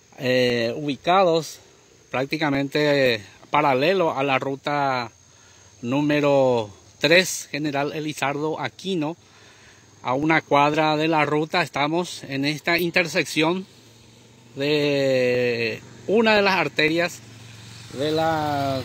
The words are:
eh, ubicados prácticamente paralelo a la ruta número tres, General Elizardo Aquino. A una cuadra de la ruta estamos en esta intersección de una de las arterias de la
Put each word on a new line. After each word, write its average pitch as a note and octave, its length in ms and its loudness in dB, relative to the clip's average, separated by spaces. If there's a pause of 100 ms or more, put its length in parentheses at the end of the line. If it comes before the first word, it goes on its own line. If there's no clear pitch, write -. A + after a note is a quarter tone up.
(180)
eh, B2 560 0
ubicados D#3+ 840 0 (520)
prácticamente C#3 1120 0 (260)
paralelo D3 720 2
a C3+ 40 0
la C3+ 160 0
ruta C3+ 720 -2 (680)
número C#3 920 2 (280)
tres, E3+ 520 2
General C#3+ 440 -4
Elizardo D3+ 680 -4
Aquino. D#3+ 560 -4 (840)
A B2 100 -4
una D3+ 300 2
cuadra D3+ 560 2
de D#3 100 0
la D#3 160 2
ruta D#3 380 -2
estamos D#3 640 -4
en C#3 200 -4
esta D#3 320 -2
intersección E3+ 880 -2 (880)
de B2+ 1200 0 (260)
una A3 300 4
de G3+ 60 4
las G3 140 2
arterias E3 640 0 (760)
de D3 180 -2
la D3+ 720 -2